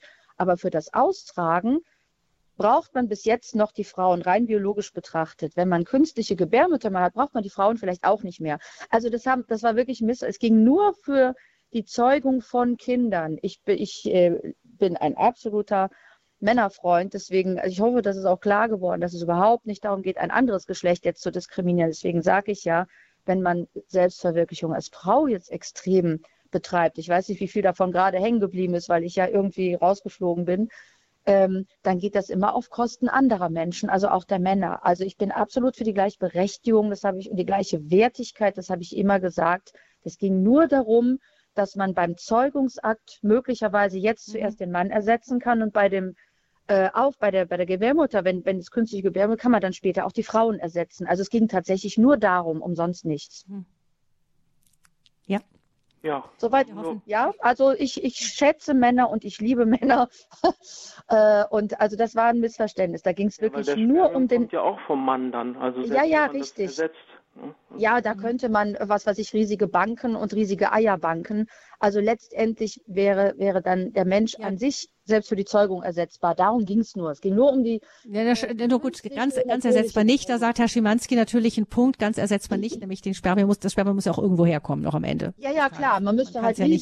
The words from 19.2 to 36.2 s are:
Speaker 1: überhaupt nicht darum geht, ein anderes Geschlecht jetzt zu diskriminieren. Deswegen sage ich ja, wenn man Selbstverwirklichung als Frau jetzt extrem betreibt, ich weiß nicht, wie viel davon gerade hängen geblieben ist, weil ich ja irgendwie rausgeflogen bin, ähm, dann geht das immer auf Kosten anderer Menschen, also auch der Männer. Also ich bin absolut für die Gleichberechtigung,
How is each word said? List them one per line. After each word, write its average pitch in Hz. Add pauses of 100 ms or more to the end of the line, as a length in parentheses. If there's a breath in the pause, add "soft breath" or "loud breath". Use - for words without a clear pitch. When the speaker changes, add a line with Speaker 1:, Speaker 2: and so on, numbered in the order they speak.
Speaker 1:
überhaupt 180
nicht 208
darum 196
geht, 185
ein 185
anderes 226
Geschlecht 180
jetzt 175
zu 175
diskriminieren. 175
Deswegen 170
sage 185
ich -
ja, 170 (400 soft breath)
wenn 185
man 175 (200)
Selbstverwirklichung 170
als -
Frau 254
jetzt 208
extrem 175 (320 soft breath)
betreibt, 170
ich 160
weiß 175
nicht, 190
wie 190
viel 208
davon 185
gerade 185
hängen 226
geblieben 185
ist, 170
weil 170
ich 175
ja 185
irgendwie 190
rausgeflogen 175
bin, 185 (580 soft breath)
ähm, 190 (160)
dann 185
geht 196
das 196
immer 196
auf 247
Kosten 233
anderer 214
Menschen, 170
also 196
auch 185
der 196
Männer. 185
Also 180
ich 190
bin 202
absolut 247
für -
die 220
Gleichberechtigung, 202